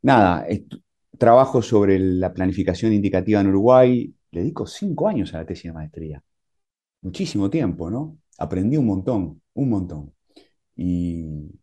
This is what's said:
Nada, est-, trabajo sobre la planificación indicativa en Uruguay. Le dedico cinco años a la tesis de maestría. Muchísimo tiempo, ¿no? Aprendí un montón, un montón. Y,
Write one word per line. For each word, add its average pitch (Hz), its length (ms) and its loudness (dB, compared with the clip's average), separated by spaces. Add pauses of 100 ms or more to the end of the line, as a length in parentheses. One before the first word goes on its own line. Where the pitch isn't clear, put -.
Nada, 98 480 4
est-, 107 260 -8 (440)
trabajo 123 420 6
sobre 101 380 2
la 92 340 0
planificación 95 600 0
indicativa 101 480 0
en 98 80 2
Uruguay. 123 680 4 (160)
Le 85 100 -8
dedico 143 260 -6
cinco 190 420 -6
años 139 260 -6
a 80 40 -8
la 80 60 -10
tesis 85 200 -12
de 85 100 -12
maestría. 78 480 -14 (800)
Muchísimo 98 480 -4
tiempo, 95 400 -2
¿no? 143 260 -8 (220)
Aprendí 92 400 -2
un 131 80 2
montón, 95 560 -4 (100)
un 139 160 -4
montón. 87 460 -6 (600)
Y, 85 760 -6 (120)